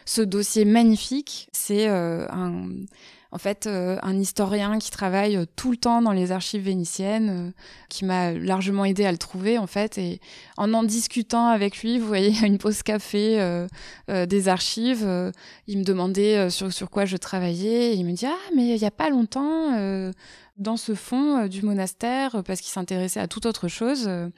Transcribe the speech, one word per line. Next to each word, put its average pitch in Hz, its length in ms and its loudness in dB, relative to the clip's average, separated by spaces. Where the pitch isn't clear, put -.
ce - 160 0
dossier 208 440 2
magnifique, 226 880 4
c'est, 208 340 0
euh, 170 420 0
un... 180 380 -4
En 175 60 -8
fait, 208 280 -4
euh, 185 360 -2
un 190 140 0
historien 202 640 0
qui - 100 -6
travaille, 202 460 0
euh, 175 100 0
tout 254 140 -2
le 233 60 0
temps 233 240 4
dans 220 120 4
les 180 180 2
archives 190 320 -4
vénitiennes, 196 680 0
euh, 180 220 -4
qui - 160 -6
m'a 180 260 2
largement 190 540 0
aidé 196 200 2
à 190 60 2
le 165 60 -2
trouver, 196 400 -2
en 202 100 -2
fait. 208 300 -4
Et 180 240 -4
en 208 180 0
en 226 100 4
discutant 233 640 0
avec 202 340 2
lui, 233 180 0
vous 226 80 -2
voyez, 202 220 4
<laughs> - 0 -
il 220 100 4
y 226 40 4
a 214 40 6
une 202 100 6
pause 214 260 -2
café, 214 580 0
euh, 175 260 0
euh, 185 160 0
des 190 220 2
archives, 220 580 0
euh, 180 220 0
il 202 100 -4
me 196 60 0
demandait, 190 540 2
euh, 185 120 2
sur, 190 220 -4
sur - 180 -6
quoi 202 160 0
je 185 120 -2
travaillais, 196 760 0
et - 20 0
il 180 100 0
me 175 60 -2
dit : « 180 160 -4
Ah, 359 280 -4
mais 247 120 4
il 233 100 2
y 214 80 0
a 208 60 2
pas 311 180 0
longtemps, 285 640 0
euh, 190 360 -2
dans 220 200 -4
ce 220 180 -4
fond, 277 420 0
euh, 214 100 2
du 190 160 -6
monastère, 233 720 -2
euh, 202 60 -2
parce 185 200 -6
qu'il - 100 -10
s'intéressait 185 480 -4
à 185 80 -2
toute 214 180 -6
autre 220 220 -2
chose, 240 400 -2
euh, 175 300 -4